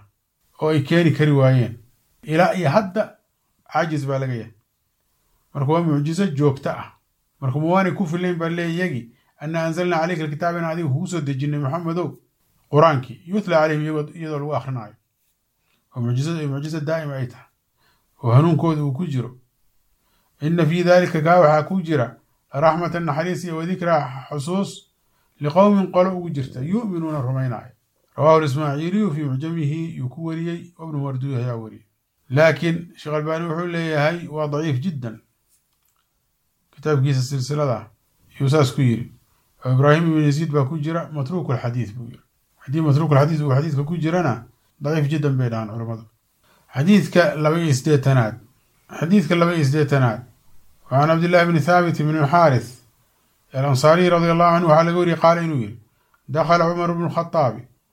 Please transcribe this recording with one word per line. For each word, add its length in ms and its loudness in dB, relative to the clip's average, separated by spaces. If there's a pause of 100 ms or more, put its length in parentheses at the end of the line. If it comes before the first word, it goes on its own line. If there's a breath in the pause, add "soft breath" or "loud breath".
(600)
oo 80 0
ay 140 2
keeni 280 4
kari 220 2
waayeen. 460 2 (440)
Ilaa 320 2
iyo 160 0
hadda 480 -2 (540)
caajiz 340 -2
baa 120 -4
laga 160 -6
yahay. 180 -10 (1000)
Marka 180 -2
waa 100 2
mucjiso 440 0
joogto 440 0
ah. 220 -12 (480)
Marka 180 -4
ma 80 -2
waanay 260 2
ku 140 -4
filayn 320 -4
baa 100 -2
leeyahay 280 -4
iyagii, 380 -6 (260 soft breath)
"Annaa 260 -4
anzalnaa 340 -2
calayka 240 -2
alkitaaba," 340 -4
in 60 -4
adiga 240 -4
kugu 180 -2
soo 140 -6
dejinnay 400 -4
Muxammedow, 580 -6 (540)
Qur'aankii, 540 2
"yutlaa 340 0
calayhim," 220 0
iyagoo, 320 -6
iyadoo 240 -8
lagu 160 -6
akhrinaayo. 400 -8 (1000)
Oo 40 -6
mucjiso, 300 -2 (180)
mucjiso 320 -6
daa'ima 360 -6
ay 100 -6
tahay. 200 -16 (760)
Oo 100 0
hanuunkooda 520 4
uu 80 -2
ku 140 -6
jiro. 300 -6 (1040)
"Inna 260 2
fii 180 2
daalika," 360 4
kaa 200 6
waxaa 280 6
ku 140 -2
jira, 340 -2 (360)
"raxmatan," 520 0
naxariis, 400 -4
iyo 120 -6
"wa 100 -6
dikraa," 640 -2
xusuus, 400 -4 (720)
"liqawmin," 520 0
qolo 240 0
ugu 140 -8
jirta, 300 -8
"yu'minuuna," 600 -6
rumaynaayo. 520 -6 (440)
Rawaahu 220 6
al-Ismaaciiliyu 760 -2
fii 80 -6
mucjamihi 760 -4
yuu 120 -6
ku 160 -12
wariyey, 540 -8
wa 80 -14
Ibnu 120 -8
Marduuh 380 -6
ayaa 200 -4
wariyey. 280 -14 (460)
Laakiin 680 2
Sheikh 180 -8
Albaani 320 -4
wuxuu 200 -6
leeyahay, 640 -2
waa 200 -6
daciif 320 -2
jiddan. 400 -8 (1500)
Kitaabkiisa 520 0
silsilada 680 -4 (500)
yuu 80 0
saas 240 4
ku 80 -2
yidhi. 320 0 (520)
Oo 80 0
Ibraahim 360 4
ibn 160 2
Yaziid 260 0
baa 140 2
ku 140 -4
jira, 340 -4
matruukul 440 -4
xadiis 380 -6
buu 100 -14
yidhi. 160 -18 (360)
Haddii 240 -6
matruukul 380 4
xadiis 220 2
uu 100 0
xadiiska 340 0
ku 120 -6
jirana, 480 -2 (360)
daciif 280 0
jiddan 280 0
bay 140 0
dhahaan 180 -6
culammadu. 360 -10 (680 soft breath)
Xadiidka 640 4
laba 220 2
iyo 160 2
siddeetanaad. 600 2 (640)
Xadiidka 360 2
laba 180 4
iyo 100 2
siddeetanaad. 560 2 (720)
Wa 80 2
can 100 4
Cabdillaahi 380 4
bni 140 2
Thaabit 420 2
bni 240 0
Xaaris 560 2 (680)
al-Ansaari 580 4
radiyallaahu 460 4
canhu 120 2
waxaa 160 6
laga 140 0
wariyey, 220 2
qaala 220 4
inuu 180 -2
yidhi, 180 -8 (500)
"Dakhala 420 2
Cumar 240 -2
bnu 140 -4
Lkhataabi." 540 -2 (300)